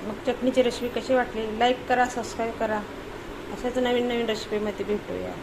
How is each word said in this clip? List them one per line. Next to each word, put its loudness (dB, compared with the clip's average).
मग -6
चटणीची 4
रेसिपी 0
कशी 2
वाटली, 0
लाईक 4
करा, 6
सबस्क्राईब -4
करा. 0
अशाच -2
नवीन 4
नवीन 2
रेसिपीमध्ये -2
भेटूया. -2